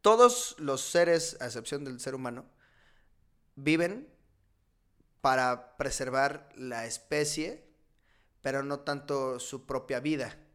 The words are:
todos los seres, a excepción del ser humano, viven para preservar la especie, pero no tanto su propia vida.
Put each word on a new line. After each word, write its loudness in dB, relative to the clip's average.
todos 6
los -2
seres, 2
a -6
excepción -8
del -12
ser -8
humano, -8
viven 0
para 0
preservar -2
la -8
especie, -4
pero -2
no -6
tanto -4
su -12
propia -4
vida. -4